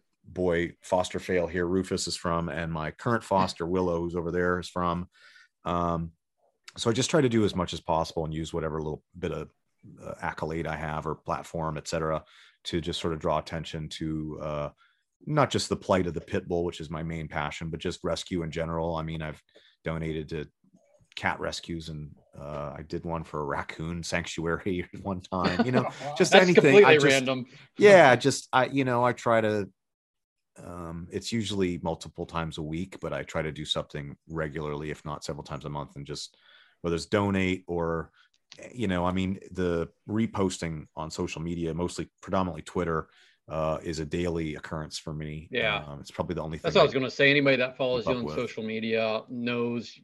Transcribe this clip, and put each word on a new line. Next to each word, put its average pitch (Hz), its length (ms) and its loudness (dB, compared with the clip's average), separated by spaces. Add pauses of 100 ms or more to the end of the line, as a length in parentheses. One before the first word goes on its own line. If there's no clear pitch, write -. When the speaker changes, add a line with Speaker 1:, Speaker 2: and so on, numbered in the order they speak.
(240)
Speaker 1:
boy 87 480 0 (100)
foster 90 380 0
fail 90 260 0
here, 85 220 -2
Rufus, 92 400 0
is 85 80 -6
from, 85 320 -2
and 82 240 -4
my 78 200 -4
current 117 320 0
foster, 92 420 2
Willow, 90 340 2
who's 85 160 -4
over 85 160 -2
there, 90 280 2
is 87 100 -10
from. 87 400 0 (560)
Um, 85 480 0 (640)
so - 120 2
I 113 40 4
just 123 160 0
try 170 100 4
to 131 80 4
do 113 160 4
as 95 100 2
much 87 200 -2
as 82 80 -8
possible 82 420 -2
and 78 100 -4
use 80 200 -6
whatever 78 280 -2
little 76 220 -6 (160)
bit 85 140 -4
of, 78 180 -8 (500)
uh, - 200 -12
accolade 80 460 -4
I 78 100 -4
have 76 280 -6
or 76 100 -4
platform, 78 640 -6
et - 120 -10
cetera, 80 340 -2 (420)
to 87 140 -2
just 80 220 -4
sort 85 120 -2
of 78 60 -6
draw 78 200 0
attention 78 500 -8
to, 78 520 -6
uh, 76 280 -4 (580)
not 147 240 2
just - 180 0
the 101 60 2
plight 92 320 2
of 80 80 -4
the 82 60 -4
pit - 260 -6
bull, 87 180 0
which 85 140 -4
is 78 100 -10
my 80 140 -6
main 82 240 -6
passion, 76 420 -6
but 80 100 -8
just 87 240 -4
rescue 85 380 -4
in 80 80 -4
general. 82 460 -4
I 80 80 -4
mean, 80 180 -6
I've 78 180 -8 (440)
donated 80 460 -4
to 76 180 -6 (680)
cat 85 240 -2
rescues, 82 500 -8
and, 76 260 -12 (200)
uh, 71 400 -10
I 76 60 -12
did 82 240 -8
one 82 180 -4
for 78 180 -8
a 73 40 -4
raccoon 80 560 -6
sanctuary 85 920 -4
<laughs> 98 100 -14
one 90 180 -4
time, 90 420 0
you 127 80 2
know, - 120 4
Speaker 2:
<laughs> - 180 -6
Wow. - 160 -8
Speaker 1:
just - 140 4
Speaker 3:
That's 190 120 10
Speaker 1:
anything. 180 200 6
Speaker 3:
completely 196 220 10
Speaker 1:
I 156 120 10
just, 143 80 4
Speaker 3:
random. 131 400 4 (320)
Speaker 1:
yeah, 180 380 12
just, 127 360 0
I, 127 140 6
you 131 180 0
know, 123 200 2
I 123 100 4
try 113 280 4
to, 104 280 2 (880)
um, 85 540 -10
it's 104 200 -6
usually 98 520 0
multiple 82 420 -6
times 82 320 -4
a 82 60 -6
week, 82 360 -6
but 73 140 -6
I 69 100 -4
try 80 200 -4
to 78 80 -4
do 73 140 -10
something 73 520 -6 (100)
regularly, 76 640 -6
if - 160 -12
not 73 180 -8
several 73 200 -8
times 73 220 -10
a 73 40 -6
month, 73 280 -10
and 71 80 -12
just 71 300 -12 (460)
whether 85 140 0
it's 80 100 -4
donate 98 600 2
or, 82 420 -2 (640)
you 113 140 -2
know, 90 180 2
I 90 60 2
mean, 95 280 -2 (120)
the 87 360 0 (220)
reposting 95 840 -2
on 78 160 -8
social 85 300 -6
media, 85 320 -4
mostly 85 360 -4 (120)
predominantly 90 420 -2
Twitter, 82 440 -2 (400)
uh, 78 360 -2
is 80 160 -6
a 78 60 -4
daily 82 500 -2
occurrence 78 420 -8
for - 160 -10
me. 76 380 -8
Speaker 3:
Yeah. 107 340 -2
Speaker 1:
Um, 71 140 -12
it's - 120 -18
probably 82 240 -4
the 78 60 -4
only 80 160 -6
Speaker 3:
That's 156 160 -2
Speaker 1:
thing 185 60 6
Speaker 3:
what - 20 10
I 151 40 10
was 113 100 0
Speaker 1:
I 135 40 2
Speaker 3:
gonna 127 120 -2
say. 143 180 4
Anybody 139 280 4
that 127 180 -2
follows 127 300 0
Speaker 1:
keep - 60 2
Speaker 3:
you 127 40 2
Speaker 1:
up 123 40 -4
Speaker 3:
on 117 60 -6
Speaker 1:
with. - 100 -6
Speaker 3:
social 117 280 -6
media 110 640 -2
knows 120 760 -4